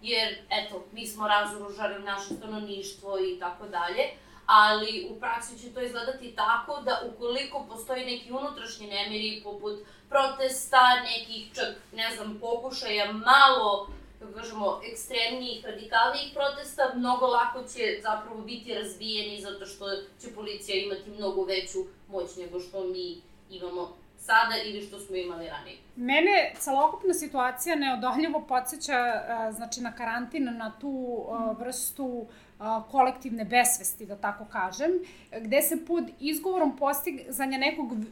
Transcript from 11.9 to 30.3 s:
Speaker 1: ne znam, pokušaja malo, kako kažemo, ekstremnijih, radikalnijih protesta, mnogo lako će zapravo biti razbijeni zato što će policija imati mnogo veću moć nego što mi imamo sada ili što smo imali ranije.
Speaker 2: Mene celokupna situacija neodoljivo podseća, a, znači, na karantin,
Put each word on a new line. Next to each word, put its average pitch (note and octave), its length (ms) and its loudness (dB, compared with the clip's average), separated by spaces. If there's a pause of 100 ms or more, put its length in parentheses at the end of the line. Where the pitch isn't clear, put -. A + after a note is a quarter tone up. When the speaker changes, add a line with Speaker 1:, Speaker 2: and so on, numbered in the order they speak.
Speaker 1:
ne A3+ 220 -2
znam, G#3+ 260 -8
pokušaja A#3 720 -2
malo, A#3+ 800 8 (280)
kako G#3 140 -16
kažemo, G#3+ 480 -4 (120)
ekstremnijih, A#3+ 720 -4
radikalnijih B3 680 2
protesta, C#4 600 0
mnogo B3 320 2
lako A#3 360 2
će A3 400 -2
zapravo G#3+ 380 -4
biti A#3 340 -10
razbijeni G#3 680 -6
zato F#3+ 260 -10
što G3 200 -12 (340)
će - 140 -14
policija G#3 420 -6
imati G3 340 -4
mnogo F#3+ 340 -2
veću F#3 340 -2 (300)
moć F3+ 280 -6
nego F3 240 -8
što F#3+ 240 -8
mi F3+ 360 -6 (300)
imamo F3+ 460 -8 (220)
sada A3+ 360 4 (100)
ili G#3 180 -6
što G3 160 -14
smo F#3 180 -8
imali F3 320 -6
ranije. - 280 -12 (200)
Speaker 2:
Mene D4+ 600 4
celokupna D4+ 560 4
situacija C#4+ 600 0
neodoljivo C#4 720 2
podseća, C4 460 0
a, A3+ 580 0
znači, A#3 280 -8
na A#3+ 120 -6
karantin, B3 520 -2